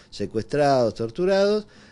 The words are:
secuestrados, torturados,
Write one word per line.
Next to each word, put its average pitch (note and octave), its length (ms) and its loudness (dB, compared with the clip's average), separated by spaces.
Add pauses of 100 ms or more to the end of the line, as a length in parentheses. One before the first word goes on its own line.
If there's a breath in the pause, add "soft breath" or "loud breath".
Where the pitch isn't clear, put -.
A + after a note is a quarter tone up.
secuestrados, B2 880 0
torturados, G3 720 0 (240 loud breath)